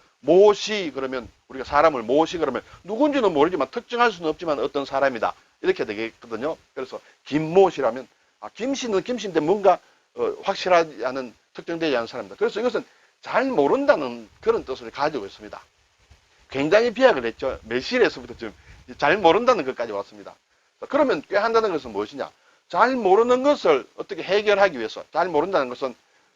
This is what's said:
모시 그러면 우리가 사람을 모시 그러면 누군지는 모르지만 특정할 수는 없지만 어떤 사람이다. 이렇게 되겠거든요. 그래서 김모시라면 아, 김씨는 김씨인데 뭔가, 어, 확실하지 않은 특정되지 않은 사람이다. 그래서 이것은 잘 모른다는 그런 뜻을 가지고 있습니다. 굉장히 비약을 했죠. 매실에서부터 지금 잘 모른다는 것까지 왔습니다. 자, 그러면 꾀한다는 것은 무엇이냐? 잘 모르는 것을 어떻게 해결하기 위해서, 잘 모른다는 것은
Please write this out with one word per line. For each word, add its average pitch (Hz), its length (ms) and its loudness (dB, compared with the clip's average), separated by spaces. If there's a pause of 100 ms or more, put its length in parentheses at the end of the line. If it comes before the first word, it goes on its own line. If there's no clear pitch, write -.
(200)
모시 196 720 4
그러면 131 360 -8 (180)
우리가 127 180 -12
사람을 147 380 2
모시 156 340 0
그러면 131 240 -4 (220)
누군지는 226 500 0
모르지만 151 380 0
특정할 240 400 -2
수는 170 180 -6
없지만 156 300 -4
어떤 139 260 -4
사람이다. 131 480 -2 (280)
이렇게 165 240 -2
되겠거든요. 113 720 -8 (160)
그래서 135 260 -12 (260)
김모시라면 151 800 2 (340)
아, 107 80 -14
김씨는 233 540 -4
김씨인데 202 360 -4
뭔가, 185 400 4 (360)
어, 117 280 -2
확실하지 170 640 0
않은 127 280 -6 (200)
특정되지 165 420 -2
않은 117 120 -2
사람이다. 104 300 -12
그래서 233 220 -2
이것은 247 260 -2 (360)
잘 233 240 -2
모른다는 156 840 0 (120)
그런 220 240 -2
뜻을 120 260 -10
가지고 139 340 -4
있습니다. 101 340 -18 (920)
굉장히 196 440 2
비약을 185 320 4
했죠. 113 380 -4
매실에서부터 127 720 -2
지금 107 160 -12 (440)
잘 156 200 2
모른다는 202 480 4
것까지 120 260 -6
왔습니다. 101 440 -10 (440)
자, 110 80 -12
그러면 254 400 0
꾀한다는 220 440 0
것은 135 200 -6
무엇이냐? 104 380 -6 (400)
잘 233 260 2
모르는 233 480 4
것을 175 420 2 (100)
어떻게 160 280 -12
해결하기 202 560 2
위해서, 110 320 -8
잘 170 160 0
모른다는 160 420 0
것은 123 260 -6 (400)